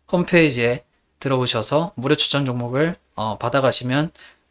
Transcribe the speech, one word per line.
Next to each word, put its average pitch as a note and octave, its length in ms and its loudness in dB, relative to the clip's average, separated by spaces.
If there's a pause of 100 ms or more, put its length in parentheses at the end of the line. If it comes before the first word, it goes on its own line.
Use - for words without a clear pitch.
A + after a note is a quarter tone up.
(100)
홈페이지에 D3 720 2 (360)
들어오셔서 C3 760 -2
무료 C3 200 0
추천 C#3+ 300 0
종목을, B2+ 500 -2 (180)
어, G#2+ 240 -6
받아가시면, C3 720 0 (400)